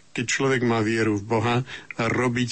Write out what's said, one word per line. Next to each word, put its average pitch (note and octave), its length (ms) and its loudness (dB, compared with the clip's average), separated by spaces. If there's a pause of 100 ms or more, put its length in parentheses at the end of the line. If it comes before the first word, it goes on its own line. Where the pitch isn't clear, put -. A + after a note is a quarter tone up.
(120)
keď B2+ 120 -4
človek C3 400 0
má A#2 160 2
vieru G#2+ 400 0
v G2 40 -12
Boha, A2+ 320 0 (400)
robiť A#2+ 560 0